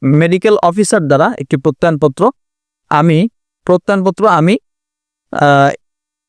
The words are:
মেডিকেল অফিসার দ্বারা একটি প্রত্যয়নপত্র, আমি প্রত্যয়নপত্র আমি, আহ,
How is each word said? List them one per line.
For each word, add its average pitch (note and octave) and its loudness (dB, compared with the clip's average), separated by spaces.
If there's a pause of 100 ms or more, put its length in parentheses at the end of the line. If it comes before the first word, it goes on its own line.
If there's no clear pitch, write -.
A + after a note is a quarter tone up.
মেডিকেল E3+ 0
অফিসার F3+ -2
দ্বারা D3+ 0
একটি C#3 -4
প্রত্যয়নপত্র, D#3 -2 (580)
আমি E3 0 (340)
প্রত্যয়নপত্র F#3+ -2
আমি, F3 2 (760)
আহ, C#3+ 2 (580)